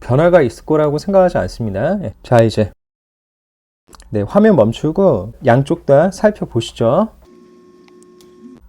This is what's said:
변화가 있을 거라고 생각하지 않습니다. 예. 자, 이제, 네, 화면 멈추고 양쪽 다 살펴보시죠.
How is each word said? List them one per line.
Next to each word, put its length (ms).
변화가 420
있을 240
거라고 320
생각하지 400
않습니다. 640
예. 200
자, 200
이제, 280
네, 100
화면 360
멈추고 760
양쪽 400
다 240
살펴보시죠. 1000